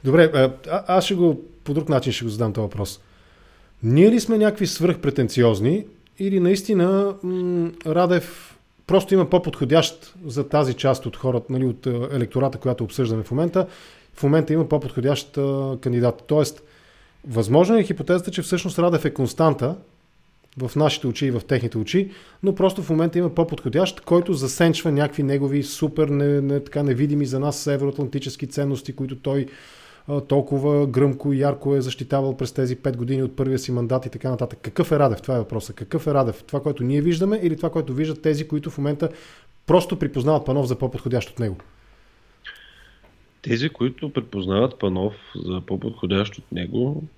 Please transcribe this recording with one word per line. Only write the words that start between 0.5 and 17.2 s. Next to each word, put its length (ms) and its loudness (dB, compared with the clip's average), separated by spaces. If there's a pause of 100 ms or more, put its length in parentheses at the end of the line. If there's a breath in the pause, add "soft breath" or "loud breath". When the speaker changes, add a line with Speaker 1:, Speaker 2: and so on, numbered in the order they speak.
Speaker 1:
а, 180 -2
аз 180 4
ще 100 0
го, 260 4 (220)
по 100 -4
друг 160 -2
начин 240 2
ще 120 -6
го 40 -2
задам 240 -2
този 100 -2
въпрос. 380 -6 (840 soft breath)
Ние 280 8
ли 80 4
сме 180 0
някакви 300 2
свръхпретенциозни 1160 2 (340)
или 200 0
наистина, 840 2
м, 460 -2 (160)
Радев, 640 0 (400)
просто 260 4
има 160 4
по-подходящ 840 0 (120)
за 240 -6
тази 240 2
част 320 0
от 120 -8
хората, 320 -2
нали, 160 -2
от, 220 -4
а, 240 -4
електората, 460 -2
която 260 -2
обсъждаме 400 -2
в 80 -10
момента, 360 0 (460 loud breath)
в 100 -6
момента 300 2
има 160 0
по-подходящ, 680 -2
а, 440 -2
кандидат. 460 0
Тоест, 360 0 (640 soft breath)